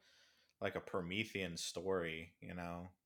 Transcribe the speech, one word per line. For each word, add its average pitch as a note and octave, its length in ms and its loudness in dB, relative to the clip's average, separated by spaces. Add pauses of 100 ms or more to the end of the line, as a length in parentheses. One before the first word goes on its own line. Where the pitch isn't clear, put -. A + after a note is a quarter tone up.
(600)
like G2 160 2
a F2+ 60 2
Promethean F#2+ 760 0
story, E2+ 840 0
you F2+ 140 -8
know, F2 320 -4 (180)